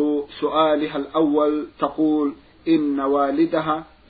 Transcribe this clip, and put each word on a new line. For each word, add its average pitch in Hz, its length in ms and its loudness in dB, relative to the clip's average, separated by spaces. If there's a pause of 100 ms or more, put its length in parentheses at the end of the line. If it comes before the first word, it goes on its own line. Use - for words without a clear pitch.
(400)
سؤالها 151 580 0
الأول 151 680 0 (120)
تقول 151 540 0 (340)
إن 147 320 2
والدها 156 840 0 (260)